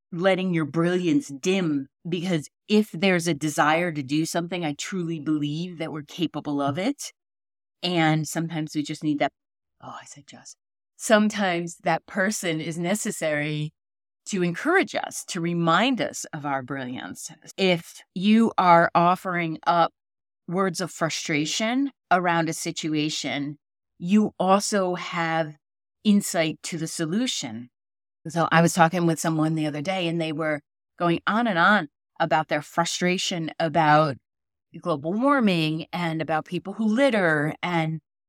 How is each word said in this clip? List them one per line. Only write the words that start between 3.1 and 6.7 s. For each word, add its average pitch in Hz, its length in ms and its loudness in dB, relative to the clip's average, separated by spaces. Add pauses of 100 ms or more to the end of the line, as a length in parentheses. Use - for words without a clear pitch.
a 165 60 2
desire 156 580 0
to 147 100 -6
do 147 240 -2
something, 175 380 -4
I 147 100 -4
truly 170 460 -6
believe 156 580 -4
that 160 140 -8
we're 156 100 -8
capable 147 580 -4
of 139 180 -2